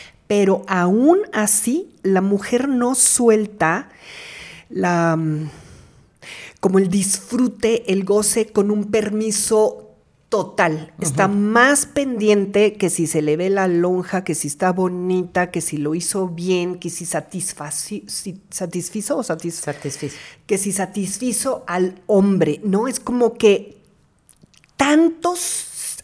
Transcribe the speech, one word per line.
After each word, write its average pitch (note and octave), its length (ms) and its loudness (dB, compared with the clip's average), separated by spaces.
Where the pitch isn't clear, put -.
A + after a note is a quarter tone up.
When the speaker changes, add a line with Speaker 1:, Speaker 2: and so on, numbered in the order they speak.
Speaker 1:
pero G3 400 2
aún G3+ 500 4
así A#3 560 0
la F#3+ 180 4
mujer G3+ 480 0
no B3 260 2
suelta G#3+ 920 2
la, E3+ 460 2
mm, D#3 340 -2
como F#3+ 180 2
el F#3+ 120 4
disfrute, A3 1040 0
el F#3+ 120 0
goce G#3 480 2
con G3+ 180 2
un G#3 140 0
permiso G#3+ 960 0
total. E3+ 680 0
Speaker 2:
Ujú. - 100 -10
Speaker 1:
Está D#3+ 220 2
más A#3 580 4
pendiente G#3 880 2
que G3 160 -2
si E3+ 160 -2
se D3+ 160 0
le D3+ 140 2
ve F3+ 120 -2
la G3 200 2
lonja, F3+ 560 0
que E3 100 -2
si D3 140 -4
está F3+ 240 0
bonita, F3+ 800 -2
que E3+ 80 -4
si D#3 160 -6
lo D3+ 180 -2
hizo F#3 320 -2
bien, F3 540 -2
que F3 100 -8
si E3+ 140 -10
satisfaci-, D#3+ 1040 -8
si - 320 -10
satisfizo F#3+ 680 -6
o B3+ 40 -2
satis- E3 300 -6
Speaker 2:
Satisfizo. C#3+ 540 -8
Speaker 1:
que G3+ 120 0
si G3 140 -4
satisfizo G3+ 960 -4
al F#3 380 -2
hombre, F#3+ 580 4
¿no? G#3+ 240 0
Es B3+ 100 -4
como A#3+ 360 0
que G3+ 420 2
tantos E4 1300 0